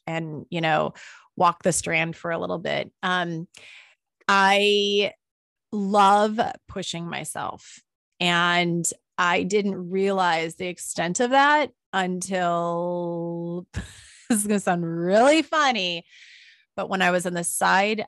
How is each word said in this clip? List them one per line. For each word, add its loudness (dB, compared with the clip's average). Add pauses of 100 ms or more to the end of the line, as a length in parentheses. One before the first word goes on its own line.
and, -6
you -4
know, 0 (420)
walk 2
the 2
Strand -2
for -6
a -4
little -6
bit." -4 (140)
Um, -4 (800)
I 4 (580)
love 4 (260)
pushing -10
myself. -10 (380)
And 2 (320)
I 2
didn't -2
realize 0
the -8
extent -4
of 0
that 4 (220)
until, -2
<laughs> -20
this -6
is -6
gonna 0
sound 0
really 4
funny, -2 (720)
but -6
when -2
I 4
was 0
on -4
the -4
side 0